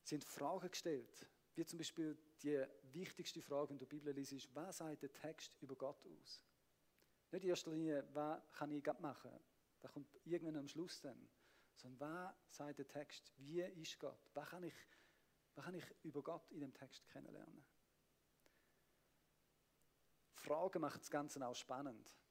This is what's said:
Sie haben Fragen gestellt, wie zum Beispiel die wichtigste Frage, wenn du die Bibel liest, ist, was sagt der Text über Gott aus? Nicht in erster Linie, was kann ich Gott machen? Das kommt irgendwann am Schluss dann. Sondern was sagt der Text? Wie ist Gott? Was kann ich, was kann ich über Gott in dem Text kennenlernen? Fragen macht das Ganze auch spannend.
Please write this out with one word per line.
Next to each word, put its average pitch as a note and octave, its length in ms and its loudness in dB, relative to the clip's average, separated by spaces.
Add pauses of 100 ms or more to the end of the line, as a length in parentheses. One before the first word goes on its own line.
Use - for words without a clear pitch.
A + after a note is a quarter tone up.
Sie - 120 0
haben C#3 80 2
Fragen F3 480 2
gestellt, - 560 0 (280)
wie D#3+ 100 4
zum E3+ 140 -2
Beispiel D#3 400 2 (240)
die D3 200 6 (300)
wichtigste E3+ 480 -2
Frage, D3 300 4
wenn C#3 80 -2
du B2+ 80 -4
die D3 100 -4
Bibel D3 160 0
liest, C#3 200 0
ist, C3 220 -8
was F3 220 -2
sagt D#3 260 -2
der C#3 100 -6
Text - 480 -6
über C3+ 140 -6
Gott C#3 300 -2
aus? - 400 -12 (880)
Nicht F#3 140 2
in F#3 40 8
erster E3+ 220 4
Linie, D#3 420 4
was D3+ 300 2 (100)
kann D3 200 0
ich C#3+ 120 2
Gott D3+ 160 4
machen? C#3 300 -4 (500)
Das - 120 -10
kommt C#3+ 160 -6 (160)
irgendwann D#3+ 320 2
am C#3+ 120 -2
Schluss E3+ 320 -4
dann. B2 280 -10 (460)
Sondern B2+ 260 -12
was F3 560 -4
sagt D3 220 -2
der C#3 100 -2
Text? - 500 -6
Wie D#3 240 0
ist F3+ 360 -4
Gott? - 360 -4
Was D3 140 -2
kann F3+ 140 -6
ich, E3+ 120 -4 (800)
was C#3 100 -8
kann F3+ 100 -2
ich D#3+ 100 -4 (180)
über D3 200 0
Gott - 300 -4
in D#3 80 -4
dem C3 140 -2
Text - 340 -12
kennenlernen? - 560 -10 (2750)
Fragen E3+ 460 4
macht D3+ 200 4
das - 100 -8
Ganze C#3+ 360 2
auch A#2+ 80 2
spannend. B2+ 560 -4 (200)